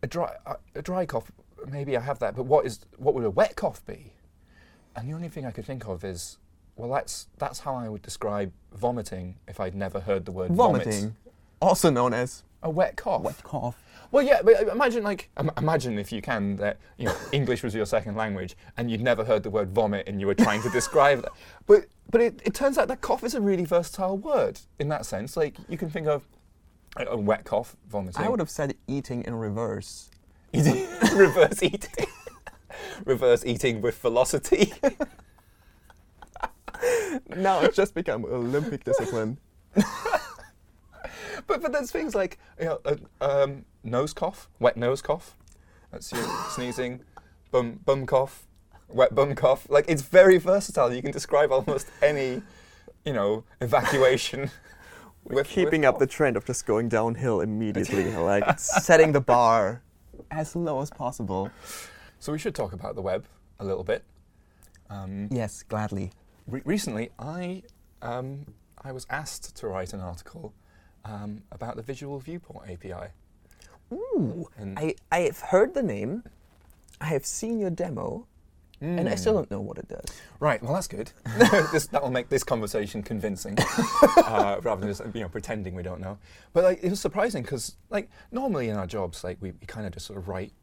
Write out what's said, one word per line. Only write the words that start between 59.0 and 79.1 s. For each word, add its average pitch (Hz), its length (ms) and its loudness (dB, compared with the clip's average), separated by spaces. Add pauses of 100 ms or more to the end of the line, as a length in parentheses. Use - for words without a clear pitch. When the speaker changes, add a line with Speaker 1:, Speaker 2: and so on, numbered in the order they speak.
Speaker 2:
the 143 100 4
bar 117 640 4 (480)
as 156 240 -6
low 156 260 -2
as 143 80 -6
possible. 101 640 -6 (680)
Speaker 1:
So - 120 -8
we 151 80 -4
should 196 160 -6
talk 98 180 -4
about 104 220 -10
the 113 60 -8
web - 240 -2 (340)
a 107 60 -10
little 95 180 -4
bit. 107 200 -2 (840)
Um, 98 420 -10
Speaker 2:
Yes, 117 320 -6
gladly. 101 480 -6 (360)
Speaker 1:
re-, 131 180 -8
recently, 139 540 -4
I, 180 440 -10 (380)
um, 131 440 -10 (380)
I 135 80 -14
was 131 180 -12
asked - 480 -10
to 117 100 -10
write 92 260 -6
an 101 60 -10
article, 95 540 -14 (520)
um, 104 460 -12
about 117 240 -10
the 113 80 -12
Visual 139 360 -10
Viewport 156 500 -16
A 90 80 -10
P 92 140 -14
I. 90 180 -12 (840)
Speaker 2:
Ooh, 240 540 -4 (100)
Speaker 1:
And 98 220 -10
Speaker 2:
I, 156 160 -4 (160)
I 170 100 4
have - 180 -2
heard 202 340 4
the 277 100 -2
name, 131 400 -4 (760)
I 151 80 -8
have 151 180 -2
seen 226 340 -4
your 196 100 -2
demo, 175 580 -6 (520)
and 170 280 -2
I - 60 0